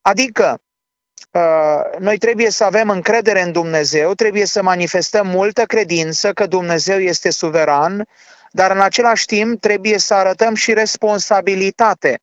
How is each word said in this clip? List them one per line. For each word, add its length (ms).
Adică, 600
uh, 680
noi 200
trebuie 320
să 140
avem 240
încredere 540
în 100
Dumnezeu, 640
trebuie 300
să 180
manifestăm 640
multă 380
credință 680
că 140
Dumnezeu 520
este 320
suveran, 800
dar, 200
în 100
același 460
timp, 340
trebuie 380
să 160
arătăm 400
și 180
responsabilitate. 1500